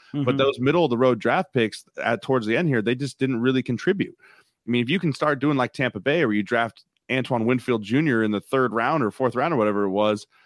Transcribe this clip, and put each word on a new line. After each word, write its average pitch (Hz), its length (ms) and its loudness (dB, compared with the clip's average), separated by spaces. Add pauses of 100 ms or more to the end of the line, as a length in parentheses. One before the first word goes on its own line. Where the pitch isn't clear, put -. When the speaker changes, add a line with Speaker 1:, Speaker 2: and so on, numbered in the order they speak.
(120)
Speaker 1:
but 147 80 -4
Speaker 2:
Mm-hmm. 139 160 0
Speaker 1:
those 135 240 0
middle 151 240 2
of 139 60 0
the 117 80 0
road 123 200 4
draft 139 360 -2
picks 113 300 -2 (160)
at, 113 220 0
towards 127 240 0
the 113 100 0
end 170 120 0
here, 123 140 0
they 117 120 0
just 127 240 -6
didn't 131 220 -2
really 131 220 0
contribute. 123 520 -2 (540)
I - 20 -8
mean, 120 120 0
if 117 80 -4
you 185 100 0
can 151 140 -2
start 147 260 -2
doing 143 160 0
like 123 160 0
Tampa 123 260 -4
Bay, 147 260 0
where 110 100 2
you 104 80 0
draft 117 420 -2 (260)
Antoine 120 360 0
Winfield 120 360 0
Junior 120 400 2
in 107 80 2
the 101 120 0
third 131 320 0
round 131 280 0
or 107 80 0
fourth 120 240 -2
round 147 200 0
or - 20 0
whatever 104 280 2
it 98 60 -2
was, 104 360 0 (200)